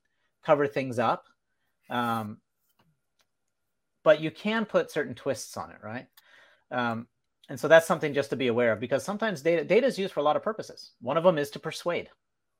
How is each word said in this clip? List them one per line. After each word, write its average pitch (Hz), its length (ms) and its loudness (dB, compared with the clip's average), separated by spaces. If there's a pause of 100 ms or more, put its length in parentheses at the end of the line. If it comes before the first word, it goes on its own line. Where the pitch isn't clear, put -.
(420)
cover 147 240 4
things 131 320 -4
up. 123 280 0 (640)
Um, 113 480 -4 (1600)
but 156 200 6
you 156 80 -2
can 214 340 -4
put 180 260 0
certain 131 240 -4
twists - 440 -6
on 82 120 -10
it, 87 140 -20
right? 120 220 -12 (640)
Um, 120 380 -4 (420)
and 131 100 -12
so 151 80 -2
that's 160 180 8
something 156 280 -2
just 139 160 -2
to 143 60 -2
be 127 100 -2
aware 120 260 2
of, 104 80 -2
because 127 240 -4
sometimes 202 380 -4
data, 165 220 2
data 208 220 4
is 202 120 0
used 190 160 -6
for 156 60 -2
a - 20 -2
lot 147 140 2
of 139 60 -2
purposes. - 500 -10 (100)
One 131 160 -2
of 160 60 0
them 175 120 6
is 143 140 -2
to - 100 -14
persuade - 480 -6 (520)